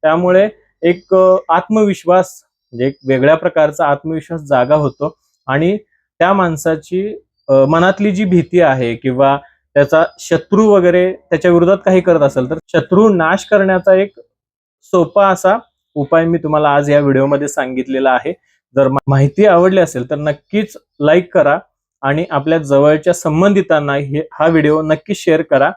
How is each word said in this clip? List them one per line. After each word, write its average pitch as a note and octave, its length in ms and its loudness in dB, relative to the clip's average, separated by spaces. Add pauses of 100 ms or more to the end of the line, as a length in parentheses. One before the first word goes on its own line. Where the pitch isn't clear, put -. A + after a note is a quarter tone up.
त्यामुळे F3+ 480 2 (320)
एक, F3 320 -2
अ, F#3 220 4 (140)
आत्मविश्वास F#3 920 -2 (280)
म्हणजे B2 160 -4
एक C3+ 100 -6 (100)
वेगळ्या C3+ 280 2
प्रकारचा D#3 500 -2
आत्मविश्वास D#3+ 560 -6
जागा C#3 340 0
होतो D3 420 -4 (300)
आणि D#3+ 300 -2 (420)
त्या F3+ 140 2
माणसाची, F3 840 -4 (320)
अ, C#3 40 2
मनातली E3 580 2
जी G3 140 -4
भीती F3+ 360 0
आहे C3 340 0
किंवा C3+ 420 0 (360)
त्याचा D3 300 2 (160)
शत्रू G3+ 500 0
वगैरे F3+ 440 2
त्याच्या F3 380 -2
विरोधात F3 340 2
काही F#3 160 2
करत E3+ 180 0
असेल, C3 300 0
तर D3+ 80 -6 (100)
शत्रू F#3 420 2
नाश F3 360 0
करण्याचा F#3+ 480 2
एक G3 260 -2 (640)
सोपा F#3 460 0
असा F#3+ 300 0 (360)
उपाय E3 320 0
मी E3+ 120 -2
तुम्हाला D3+ 320 -2
आज C#3+ 200 0
या D3 100 2
व्हिडिओमध्ये C#3 480 0
सांगितलेला C3 640 -4
आहे. B2+ 220 -2 (420)
जर C3+ 120 2
मा-, C3+ 100 -2 (100)
माहिती C#3 380 2
आवडली F#3+ 340 4
असेल, C3 300 -4
तर D3+ 60 -4
नक्कीच D3+ 640 -6 (220)
लाईक E3+ 340 0
करा D3+ 260 2 (420)
आणि D3 300 -2
आपल्या D3+ 260 -2
जवळच्या D3+ 560 0
संबंधितांना D#3+ 840 0
हे, C#3+ 380 -6
हा D3+ 140 -2
व्हिडिओ D#3 340 2
नक्की D#3 340 -4
शेअर D#3+ 260 -2
करा D3+ 360 0